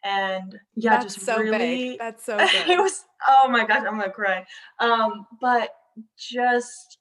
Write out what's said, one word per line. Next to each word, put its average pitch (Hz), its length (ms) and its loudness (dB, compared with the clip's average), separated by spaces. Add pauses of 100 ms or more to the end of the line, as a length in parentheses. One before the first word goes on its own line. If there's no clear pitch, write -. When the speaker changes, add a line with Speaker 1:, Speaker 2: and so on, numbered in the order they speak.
Speaker 1:
And 190 560 -4 (160)
yeah, 220 220 2
Speaker 2:
That's 247 60 -2
Speaker 1:
just 196 200 -12
Speaker 2:
so 220 200 0
big. 240 380 -2
Speaker 1:
really 254 160 -8
Speaker 2:
That's 233 260 -12
so 214 140 -4
Speaker 1:
<laughs> - 20 2
it 370 80 4
Speaker 2:
good. 359 320 2
Speaker 1:
was, - 260 -2 (220)
oh 269 220 8
my 233 160 2
gosh, 214 200 2
I'm 214 120 -4
gonna 196 140 -4
cry. 190 340 -4 (340)
Um, 220 460 0 (140)
but 247 300 2 (480)
just 247 840 -4